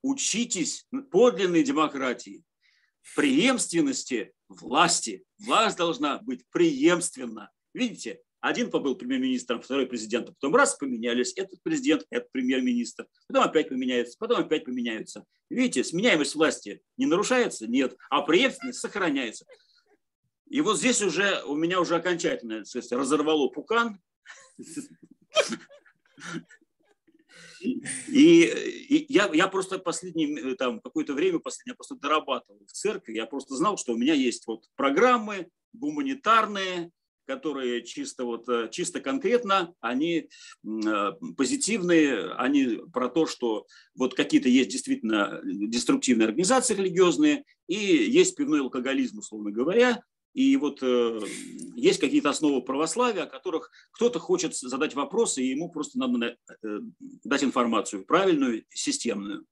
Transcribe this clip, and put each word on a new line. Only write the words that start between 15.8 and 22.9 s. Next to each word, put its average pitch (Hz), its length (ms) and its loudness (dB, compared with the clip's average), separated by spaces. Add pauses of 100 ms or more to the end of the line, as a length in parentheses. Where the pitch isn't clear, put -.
сменяемость 170 520 0
власти 135 460 0 (160)
не 131 80 0
нарушается? 185 600 0
Нет. 127 280 0 (140)
А 143 120 2
преемственность - 580 2
сохраняется. 139 680 -4 (1040)
И - 120 -2
вот 202 160 2
здесь 240 240 2
уже 185 440 0
у 143 100 -4
меня 170 260 0
уже 160 140 0
окончательно, 160 640 -2
так 101 80 -14
сказать, - 240 -8